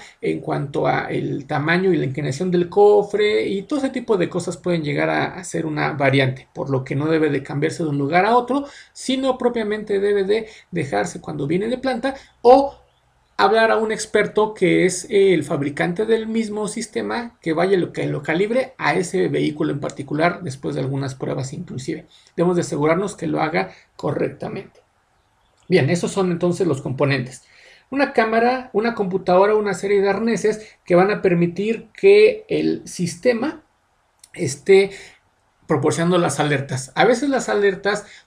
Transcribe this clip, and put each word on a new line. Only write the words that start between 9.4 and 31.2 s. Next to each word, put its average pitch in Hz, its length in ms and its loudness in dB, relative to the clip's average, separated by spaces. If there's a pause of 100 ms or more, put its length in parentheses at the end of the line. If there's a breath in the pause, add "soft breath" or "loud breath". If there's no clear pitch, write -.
debe 202 240 2
de 220 240 -2 (220 loud breath)
dejarse 170 500 -4
cuando 147 280 -8
viene 185 220 0
de 254 100 -4
planta 262 340 -2 (300 loud breath)
o 277 340 8 (640)
hablar 220 300 4
a 214 80 2
un 220 140 -2
experto 214 640 0
que 170 320 2
es - 240 -6
el 196 320 4
fabricante 165 640 -4
del 220 180 0
mismo 214 420 -4
sistema, 220 720 -8
que 165 140 -4
vaya 185 240 2
lo 165 160 -2
que 147 140 -4
lo 147 160 -6
calibre 214 560 0
a 151 160 0
ese 185 320 -2
vehículo 151 440 -2
en 139 80 -4
particular 151 640 -4
después 143 320 -8
de 127 80 -4
algunas 135 320 -4
pruebas 143 400 -6
inclusive. - 540 -10 (280 soft breath)
Debemos 180 200 2
de 170 80 0
asegurarnos 165 520 0
que 165 120 -8
lo 151 120 -4
haga 170 300 -2 (260 loud breath)
correctamente. - 840 -6 (880)
Bien, 160 240 2
esos 175 200 -2
son 185 200 0
entonces 175 340 0
los 143 160 0
componentes. 135 600 -2 (480 soft breath)
Una 277 200 0
cámara, 233 640 0
una 233 220 0
computadora, 190 580 2
una 208 220 0
serie 196 260 0
de 196 80 2
arneses 214 720 -2
que 175 120 2
van 190 160 4
a 190 100 -4